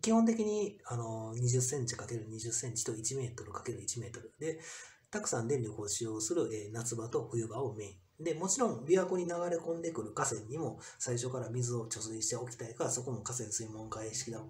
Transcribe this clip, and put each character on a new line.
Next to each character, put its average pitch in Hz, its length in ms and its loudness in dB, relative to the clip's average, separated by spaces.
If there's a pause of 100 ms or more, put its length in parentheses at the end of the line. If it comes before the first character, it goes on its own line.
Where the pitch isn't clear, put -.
基 220 100 4
本 226 140 10
的 220 200 6
に、 214 400 0
あ 120 100 -4
の、 113 400 -2
二 123 140 4
十 127 120 6
セ 139 180 2
ン 120 80 0
チ - 100 -4
か - 80 -6
け 120 100 -4
る 110 140 -6
二 110 100 -8
十 113 120 -6
セ 127 180 -2
ン 110 60 -4
チ - 100 -2
と 113 100 0
一 110 200 -2
メ 135 100 0
ー 120 100 -6
ト - 80 -8
ル - 80 -12
か - 120 -8
け 120 100 -2
る 110 80 -8
一 - 180 -4
メ 110 80 -4
ー 117 40 -8
ト - 80 -10
ル - 200 -12
で、 156 200 -2 (500)
た 208 120 -2
く - 60 -4
さ 120 140 2
ん 113 60 0
電 131 160 4
力 107 180 -4
を 104 60 -2
使 - 160 0
用 110 180 0
す - 140 0
る、 - 180 4
え 104 160 -4
ー、 - 20 -10
夏 117 240 -2
場 113 140 -4
と - 220 0
冬 113 160 2
場 123 160 -2
を 113 100 0
メ 104 120 -6
イ - 20 -6 (340)
ン。 - 20 -4
で、 165 120 2
も 170 120 0
ち 226 120 2
ろ 233 100 6
ん、 135 160 -4
琵 185 160 10
琶 180 60 4
湖 185 100 2
に 175 80 2
流 170 60 0
れ 175 260 2
込 165 220 0
ん - 20 -4
で 165 100 -2
く 117 120 -4
る 104 100 -8
河 143 140 2
川 110 140 0
に 123 180 -4
も、 139 200 -2 (200)
最 123 160 0
初 127 140 0
か 127 100 -2
ら 113 100 -4
水 120 260 0
を 110 120 0
貯 - 120 -4
水 110 220 -4
し - 60 0
て 123 80 2
お 123 120 -2
き - 100 -10
た 120 120 -6
い - 60 -10
か 165 80 0
ら、 123 80 2
そ 127 100 0
こ 131 100 -4
も 110 100 -2
河 - 160 -4
川 107 140 -4
水 113 160 -2
門 110 220 -8
回 110 240 -4
式 - 180 -4 (180)